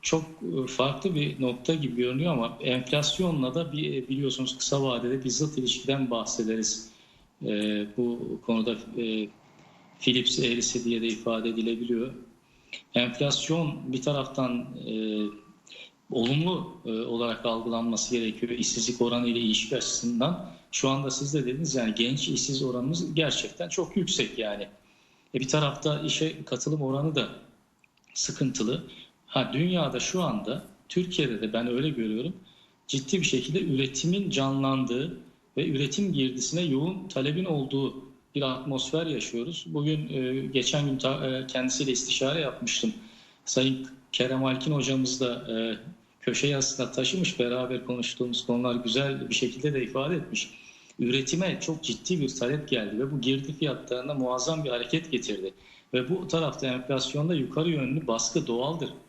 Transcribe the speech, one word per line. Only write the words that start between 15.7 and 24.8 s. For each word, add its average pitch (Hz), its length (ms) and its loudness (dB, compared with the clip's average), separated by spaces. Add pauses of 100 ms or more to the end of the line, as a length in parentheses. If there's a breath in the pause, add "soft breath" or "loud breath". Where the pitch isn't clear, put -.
olumlu, 147 760 2
e, 120 60 -4
olarak 117 540 -2
algılanması 117 680 0
gerekiyor 113 360 0
işsizlik 120 500 0
oranı 120 260 4
ile 117 120 2
ilişki 113 380 2
açısından. 120 720 0 (200 loud breath)
Şu - 180 2
anda 135 220 0
siz 139 220 -2
de 143 120 2
dediniz 135 300 0
yani 113 200 2
genç - 340 2
işsiz 139 340 0
oranımız 143 520 0
gerçekten 160 540 0
çok - 280 -2
yüksek 147 420 0
yani. 101 280 -4 (680 soft breath)